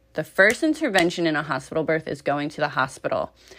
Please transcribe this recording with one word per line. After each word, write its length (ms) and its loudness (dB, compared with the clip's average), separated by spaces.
The 100 -4
first 380 4
intervention 640 2
in 100 2
a 80 -2
hospital 400 -4
birth 240 -2
is 140 -8
going 280 -2
to 120 -6
the 80 0
hospital. 640 -4